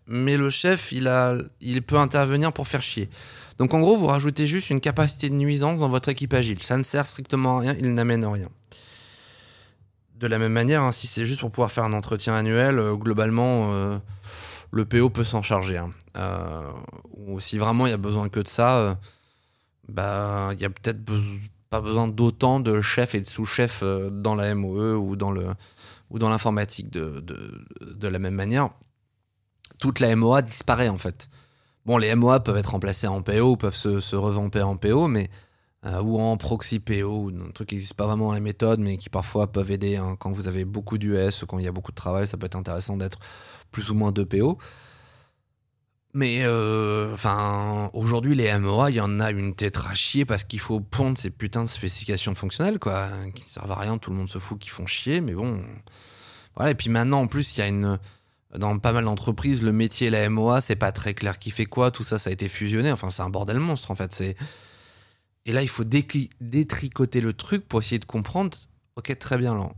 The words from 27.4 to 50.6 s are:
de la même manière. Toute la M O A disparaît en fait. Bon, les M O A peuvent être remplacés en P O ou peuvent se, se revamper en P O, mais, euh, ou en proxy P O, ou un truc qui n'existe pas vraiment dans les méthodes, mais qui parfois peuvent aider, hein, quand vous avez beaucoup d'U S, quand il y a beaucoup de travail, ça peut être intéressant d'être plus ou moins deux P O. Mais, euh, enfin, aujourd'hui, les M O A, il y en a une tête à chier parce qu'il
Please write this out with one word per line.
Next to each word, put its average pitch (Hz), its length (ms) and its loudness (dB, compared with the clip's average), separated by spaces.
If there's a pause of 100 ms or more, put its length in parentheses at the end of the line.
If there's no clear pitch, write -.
de 104 260 -8
la 92 100 -2
même 95 180 -2
manière. 113 340 0 (1120)
Toute 135 200 0
la 127 80 4
M 113 160 4
O 117 100 6
A 139 80 6
disparaît 120 460 0
en 98 100 0
fait. - 320 -8 (560)
Bon, 120 120 4
les 110 100 4
M 117 160 4
O 120 60 6
A 131 100 8
peuvent 110 160 0
être 104 160 0
remplacés 98 360 -2
en 95 140 -2
P 104 200 2
O 127 100 6
ou 120 60 4
peuvent 98 180 -2
se, 101 240 0
se - 160 -4
revamper 101 460 0
en 98 160 0
P 104 160 2
O, 156 160 4
mais, 101 200 0 (560)
euh, 92 140 -4
ou 110 180 0
en 113 200 2
proxy 113 420 -4
P 104 240 -2
O, 104 220 -4
ou 90 200 -8
un 85 60 -12
truc 104 160 -10
qui 104 80 -6
n'existe 98 200 -8
pas 104 120 -2
vraiment 107 200 2
dans 107 60 0
les 104 60 -2
méthodes, 107 400 2
mais 101 160 0
qui - 140 -12
parfois 101 420 0
peuvent 98 200 -2
aider, 101 260 0
hein, 95 200 -4
quand 98 140 -6
vous 98 160 -6
avez 92 160 -2
beaucoup 104 340 -4
d'U 104 200 0
S, 95 280 0
quand 92 140 -6
il 92 60 -2
y - 20 -4
a 90 60 -4
beaucoup 90 180 -8
de - 60 -18
travail, 95 280 -2
ça 101 120 -6
peut 90 80 -8
être 78 100 -8
intéressant 92 400 -6
d'être 95 240 -6 (520)
plus 107 200 -6
ou 107 40 0
moins 104 180 4
deux 98 120 0
P 95 160 2
O. 151 160 2 (1600)
Mais, 127 280 2
euh, 110 680 2
enfin, 104 800 0
aujourd'hui, 117 440 2
les 123 100 4
M 104 200 2
O 101 140 2
A, 139 100 4
il 131 60 0
y 113 60 2
en 101 180 0
a 107 120 0
une 98 220 -2
tête 101 320 -2
à 92 80 -6
chier - 300 0
parce 110 220 -2
qu'il 107 160 -8